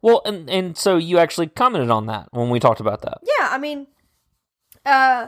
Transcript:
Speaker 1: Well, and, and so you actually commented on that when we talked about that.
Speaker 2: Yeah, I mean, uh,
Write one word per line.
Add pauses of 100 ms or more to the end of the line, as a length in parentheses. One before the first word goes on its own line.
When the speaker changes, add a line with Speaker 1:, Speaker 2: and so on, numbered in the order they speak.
Speaker 1:
Well,
and,
and
so
you
actually
commented
on
that
when
we
talked
about
that.
Speaker 2:
Yeah,
I
mean, (1000)
uh,